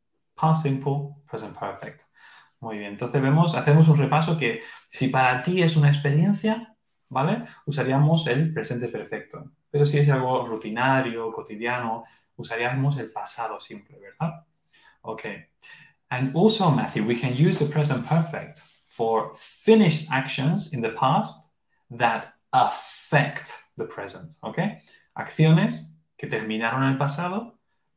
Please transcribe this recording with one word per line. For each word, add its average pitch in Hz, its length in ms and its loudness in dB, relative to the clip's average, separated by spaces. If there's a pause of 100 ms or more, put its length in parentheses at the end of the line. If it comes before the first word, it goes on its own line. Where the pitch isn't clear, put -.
(360)
past 160 260 2
simple, 139 640 -4
present 107 280 -12
perfect. - 500 -12 (540)
Muy 110 200 -10
bien, 104 140 -12
entonces 123 280 -2
vemos, 156 340 4
hacemos 151 320 6
un 151 100 8
repaso 156 400 2
que 113 240 -2 (280)
si - 200 -2
para 127 340 2
ti 180 180 0
es 160 160 4
una 143 120 6
experiencia, 190 840 2 (340)
¿vale? 190 360 -2 (200)
Usaríamos 147 640 2
el 147 260 0
presente 120 340 -4
perfecto. - 640 -12 (180)
Pero 147 160 2
si 143 140 2
es 143 100 6
algo 127 380 2
rutinario, 117 840 -2
cotidiano, 113 720 -6 (320)
usaríamos 131 600 -2
el 113 140 -10
pasado 110 480 -10
simple, - 400 -20
¿verdad? - 460 -10 (560)
Ok. 110 220 -12 (840)
And 131 260 -4
also, 185 360 4
Matthew, 110 340 -2
we 117 140 -2
can 127 140 -2
use 151 300 2
the 143 80 0
present 143 360 0
perfect 156 540 -2 (220)
for 113 520 -2
finished - 760 4
actions 135 640 -2
in 117 80 -4
the 113 100 -2
past - 600 -2 (380)
that 117 420 -2 (180)
affect - 1000 0 (240)
the - 100 -8
present, 95 560 -14
¿ok? 110 160 -8 (560)
Acciones 170 800 2 (240)
que - 100 -10
terminaron 113 560 -2
en 135 60 2
el 135 80 0
pasado, 180 640 -4 (380)